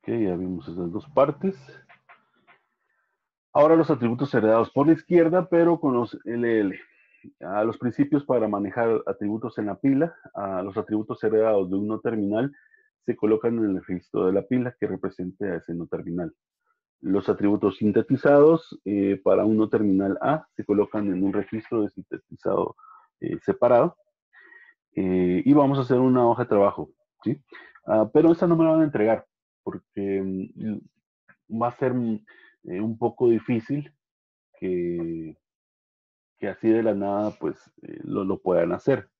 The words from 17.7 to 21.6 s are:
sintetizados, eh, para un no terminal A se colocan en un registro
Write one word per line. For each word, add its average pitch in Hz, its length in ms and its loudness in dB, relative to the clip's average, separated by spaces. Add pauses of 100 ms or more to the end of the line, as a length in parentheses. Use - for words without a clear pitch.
sintetizados, 143 1080 4
eh, 98 380 0
para 95 220 2
un 110 120 2
no 107 120 2
terminal 98 520 0
A 151 360 -2
se 104 80 -12
colocan 104 500 0
en 92 80 -2
un 98 100 0
registro 107 500 -4